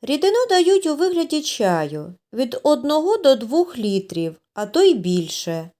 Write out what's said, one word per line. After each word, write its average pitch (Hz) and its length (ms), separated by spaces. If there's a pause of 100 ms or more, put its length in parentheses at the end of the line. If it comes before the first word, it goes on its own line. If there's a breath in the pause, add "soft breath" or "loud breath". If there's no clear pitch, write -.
Рідину 392 480
дають 370 360
у 311 100
вигляді 330 460
чаю 165 720 (200)
від 233 300
одного 302 540
до 285 180
двох 254 420
літрів, 190 580 (180)
а 208 120
то 311 160
й 381 120
більше. 170 760 (100)